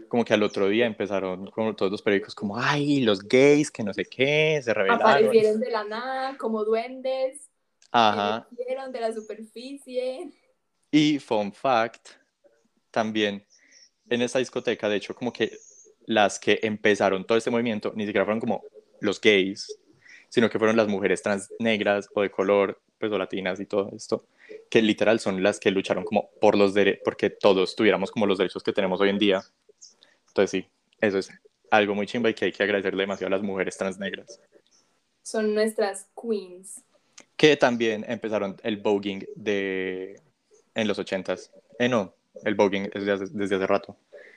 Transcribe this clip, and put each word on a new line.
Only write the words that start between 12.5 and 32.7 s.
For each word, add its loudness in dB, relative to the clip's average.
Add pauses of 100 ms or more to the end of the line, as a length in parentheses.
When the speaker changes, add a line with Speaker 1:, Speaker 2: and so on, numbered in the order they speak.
Speaker 1:
también -2 (640)
en 0
esa -2
discoteca, -2
de 0
hecho, -8
como -6
que -4 (480)
las 2
que 2
empezaron 2
todo 2
este -4
movimiento, -2
ni -4
siquiera 0
fueron -2
como -4 (380)
los -2
gays, 2 (500)
sino 2
que -2
fueron 2
las 4
mujeres 0
trans -4
negras 2
o 0
de 2
color, 2 (200)
pues, -4
o 0
latinas -4
y -10
todo -2
esto, -6 (440)
que 6
literal 4
son -2
las 2
que 0
lucharon 0
como -2 (100)
por 6
los 4
dere-, 2
porque -2
todos 2
tuviéramos 2
como -2
los 2
derechos -2
que -4
tenemos -2
hoy 4
en 0
día. 2 (840)
Entonces 2
sí, -4 (320)
eso 2
es -6 (400)
algo 2
muy -4
chimba -2
y 0
que -6
hay 0
que -4
agradecerle 0